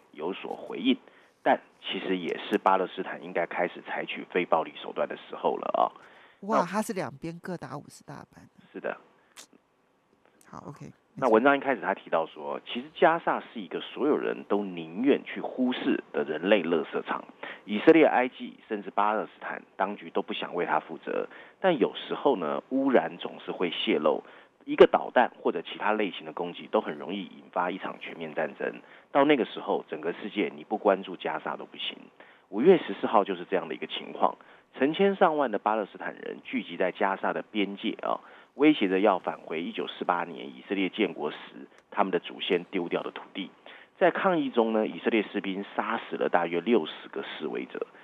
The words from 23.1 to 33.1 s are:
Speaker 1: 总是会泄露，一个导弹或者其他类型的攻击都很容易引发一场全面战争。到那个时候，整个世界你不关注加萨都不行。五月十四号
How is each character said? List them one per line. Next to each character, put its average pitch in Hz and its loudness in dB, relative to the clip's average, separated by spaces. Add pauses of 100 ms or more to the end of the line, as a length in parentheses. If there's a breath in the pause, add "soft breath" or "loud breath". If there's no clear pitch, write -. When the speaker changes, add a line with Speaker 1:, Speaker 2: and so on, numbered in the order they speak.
Speaker 1:
总 90 -10 (120)
是 90 -6
会 87 -2
泄 80 0
露， 76 2 (400 loud breath)
一 143 -6
个 175 12
导 - 0
弹 117 4
或 123 -2
者 85 -2
其 - -10
他 101 -2
类 107 0
型 78 -12
的 80 -12
攻 87 -6
击 87 -16
都 110 4
很 90 -4
容 107 -8
易 101 -6
引 - -16
发 90 0
一 95 -4
场 - -10
全 - -12
面 - -10
战 - -2
争。 127 -6 (360 loud breath)
到 139 4
那 151 6
个 117 4
时 - -8
候， 85 -2
整 - -8
个 87 -4
世 107 -10
界 95 0
你 76 -14
不 110 -4
关 98 4
注 90 -10
加 80 -6
萨 - -6
都 - -12
不 - -18
行。 - -10 (500 loud breath)
五 101 -2
月 175 10
十 113 -4
四 - -4
号 113 6